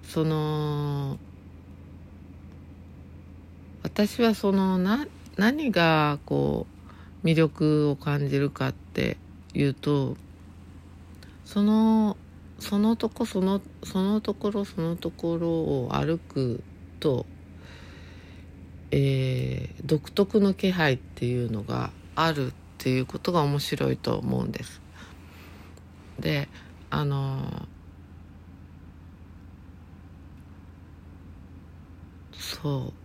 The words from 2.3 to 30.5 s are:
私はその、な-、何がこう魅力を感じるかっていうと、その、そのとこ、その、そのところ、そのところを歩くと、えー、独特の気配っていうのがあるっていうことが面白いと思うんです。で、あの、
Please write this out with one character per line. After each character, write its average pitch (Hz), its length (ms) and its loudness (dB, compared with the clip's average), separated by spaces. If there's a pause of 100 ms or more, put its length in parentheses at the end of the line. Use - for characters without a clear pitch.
私 - 380 2
は 226 140 6
そ 202 160 2
の、 190 260 4
な-、 214 280 2 (320)
何 262 340 4
が 156 540 6
こ 139 400 0 (580)
う 180 40 4
魅 165 80 6
力 151 540 4
を 139 60 2
感 143 340 0
じ 139 100 2
る 139 100 4
か 131 200 -2
っ - 40 -4
て - 440 -2 (360)
い 143 120 4
う 135 80 2
と、 139 420 0 (1300)
そ - 180 0
の、 220 540 6 (440)
そ 202 200 0
の 220 160 6
と 220 140 0
こ、 - 160 -2
そ 202 160 0
の、 190 200 4 (220)
そ - 180 -2
の 208 200 2
と 208 120 -2
こ 208 180 -2
ろ、 202 140 0
そ - 140 -8
の 170 160 0
と 170 160 -4
こ 170 260 -2
ろ 165 120 0
を 147 440 0
歩 147 260 2
く - 440 -2 (360)
と、 135 260 2 (1700)
え 131 840 2
ー、 - 80 -10
独 147 260 2
特 202 280 4
の 196 140 6
気 190 180 2
配 160 220 4
っ 123 40 2
て - 280 -6
い 123 200 0
う 113 60 -2
の 104 120 -2
が 120 280 -2 (240)
あ 160 160 4
る 143 160 0
っ 131 40 -6 (260)
て - 120 -2
い 127 100 4
う 127 60 0
こ - 140 -10
と - 120 0
が 175 100 4
面 143 180 4
白 - 320 0
い 131 60 0
と - 180 0
思 64 240 0
う 60 60 0
ん - 60 -4
で - 120 -6
す。 - 180 -14 (1400)
で、 147 300 0 (400)
あ 147 160 0
の、 135 600 -2 (4000)